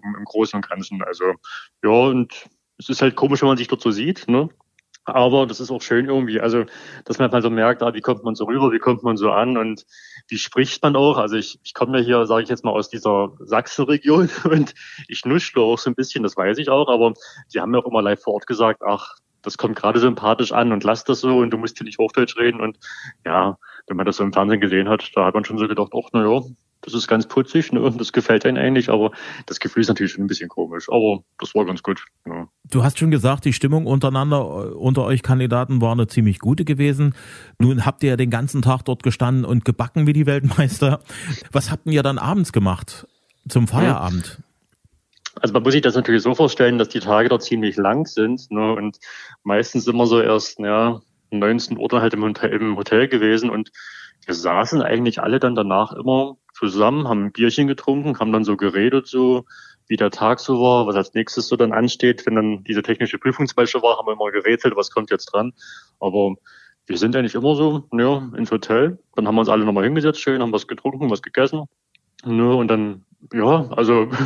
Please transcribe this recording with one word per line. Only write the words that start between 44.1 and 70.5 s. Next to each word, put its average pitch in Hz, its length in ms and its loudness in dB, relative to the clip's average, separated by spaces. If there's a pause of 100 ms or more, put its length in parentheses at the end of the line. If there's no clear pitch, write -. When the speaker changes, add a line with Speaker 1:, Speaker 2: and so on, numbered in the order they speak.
Speaker 1:
Also 107 140 -2
man 113 80 2
muss 131 100 2
sich 147 80 4
das 123 140 2
natürlich 117 280 2
so 123 120 0
vorstellen, 123 420 2
dass 110 140 0
die 117 100 -6
Tage 107 300 2
dort 117 120 2
ziemlich 110 340 -2
lang 113 300 0
sind, 117 440 -2
ne, 107 240 -2
und 104 240 -6 (440)
meistens 110 440 -2
immer 120 200 2
so 117 140 4
erst, 110 380 0
ja, 110 420 0 (300)
neunzehn 110 480 0
Uhr - 100 -4
dann 120 140 2
halt 113 100 2
im 107 100 -2
Hotel, 107 300 -2
im 107 240 -2
Hotel 113 320 2
gewesen 113 400 2
und 107 220 -4 (560)
wir 90 80 -6
saßen 92 480 0
eigentlich 117 400 -2
alle 123 180 0
dann 123 140 0
danach 101 400 0
immer 131 420 -2 (160)
zusammen, 113 560 0
haben 104 180 0
ein 104 60 -6
Bierchen 120 340 2
getrunken, 139 520 -2
haben 110 140 0
dann 110 120 2
so 101 140 0
geredet, 104 480 0
so 127 400 2 (400)
wie 113 100 -2
der 104 140 0
Tag 113 280 0
so 127 220 -2
war, 123 260 4
was 101 100 -2
als 95 180 -2
nächstes 113 340 -4
so 127 80 0
dann 117 160 2
ansteht. 120 540 0
Wenn 110 80 0
dann 107 300 0
diese 104 180 -2
technische 110 340 -4
Prüfung 135 300 -2
zum - 100 -8
Beispiel 120 240 2
war, 113 160 4
haben 110 100 -6
wir 110 60 -2
immer 104 180 -4
gerätselt, 107 460 0
was 101 140 -2
kommt 110 200 -4
jetzt - 220 -4
dran. 113 220 -2 (440)
Aber 98 360 0 (520)
wir 90 120 -6
sind 117 180 0
eigentlich 123 180 -2
immer 135 200 0
so, 151 420 0
ja, 131 400 0
ins 113 140 -4
Hotel. 123 480 0 (160)
Dann 110 120 -2
haben 107 100 0
wir 113 40 4
uns 113 80 2
alle 107 160 2
nochmal 101 200 0
hingesetzt, 151 360 0
schön, 131 220 0
haben 117 100 -2